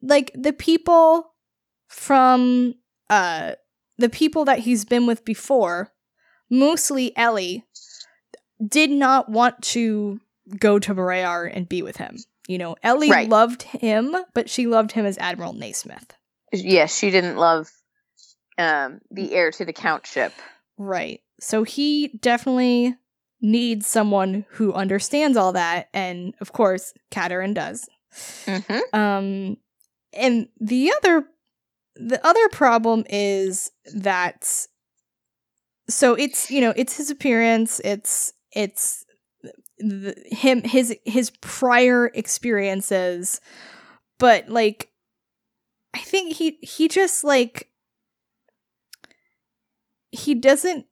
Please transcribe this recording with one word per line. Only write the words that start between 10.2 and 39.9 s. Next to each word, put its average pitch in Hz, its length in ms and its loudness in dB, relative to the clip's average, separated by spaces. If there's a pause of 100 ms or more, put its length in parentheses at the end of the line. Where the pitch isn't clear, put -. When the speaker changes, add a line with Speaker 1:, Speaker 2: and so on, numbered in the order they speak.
Speaker 1:
go 208 200 4
to 208 160 -4
Barayar 180 580 -4
and 180 140 -8
be 180 140 -4
with - 160 -10
him. - 200 -14 (300)
You 185 100 -6
know, 170 260 -10
Ellie 294 280 4
Speaker 2:
Right. 190 180 4
Speaker 1:
loved 226 340 4
him, 233 520 -2 (180)
but 233 160 -2
she 247 180 -2
loved 226 260 2
him 220 120 0
as 196 120 -4
Admiral 175 360 -8
Naismith. - 600 -14 (380)
Speaker 2:
Yes, 185 460 2
she 202 140 0
didn't 180 260 0
love, 165 320 2 (880)
um, 151 420 -2 (120)
the 190 220 -8
heir 170 180 2
to 180 140 -10
the 165 80 -10
countship. - 600 -4 (440)
Speaker 1:
Right. 185 440 -10 (180)
So 220 240 -2
he 294 580 -2
definitely 247 760 0 (460)
needs 226 460 0
someone 202 640 0
who 208 240 -2
understands 233 640 0
all 185 160 2
that, 175 400 -2
and 180 480 -6
of 196 120 -14
course, 190 400 0 (180)
Katerin 180 420 -4
does. 175 340 -8 (580)
Speaker 2:
Mm-hmm. 208 500 -4
Speaker 1:
Um, 196 600 -2 (560)
and 240 340 0 (120)
the 254 380 0
other, 339 280 2 (680)
the 254 300 -4
other 415 240 6
problem 226 600 2
is 196 600 -2 (240)
that, 185 720 -4 (1200)
so 247 260 4
it's, 277 360 -4
you 269 100 0
know, 233 140 2
it's - 220 -4
his 294 120 -8
appearance, 233 760 0
it's, - 500 -4 (180)
it's - 540 -6 (720)
the, 196 360 -6 (160)